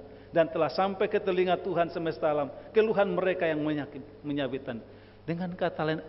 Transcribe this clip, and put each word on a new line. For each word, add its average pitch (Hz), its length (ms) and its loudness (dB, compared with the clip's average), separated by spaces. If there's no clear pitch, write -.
dan 160 160 4
telah 156 240 0
sampai 196 400 0
ke 208 80 2
telinga 185 400 2
Tuhan 175 320 0
semesta 165 400 -2
alam, 147 240 0
keluhan 208 400 4
mereka 180 400 2
yang 156 80 0
menyakit-, 147 640 -4
menyabitkan. 135 560 -4
Dengan 175 320 -4
kata 170 320 -2
lain, 160 220 0